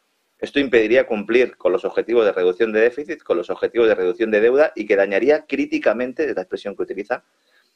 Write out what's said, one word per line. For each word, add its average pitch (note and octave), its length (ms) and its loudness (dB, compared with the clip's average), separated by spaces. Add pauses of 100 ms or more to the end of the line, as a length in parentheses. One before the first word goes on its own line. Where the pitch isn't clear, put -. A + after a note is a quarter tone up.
(380)
esto C#3+ 220 -4
impediría A#2+ 460 2
cumplir A2+ 520 0
con F2+ 140 0
los F#2 120 -2
objetivos A2 400 0
de G2 80 4
reducción F#2 400 0
de G#2+ 80 0
déficit, D3 420 -2
con F#2 140 -2
los F2 140 -4
objetivos G2 360 0
de G#2 100 4
reducción F#2 340 -2
de G#2 100 2
deuda C3 340 4
y A2 120 -8
que G#2+ 100 2
dañaría G2+ 480 2
críticamente, C#3 800 -4
es A2 120 -4
la F#2 60 -4
expresión G2 320 -12
que F#2 100 -6
utiliza, G2 400 -8 (520)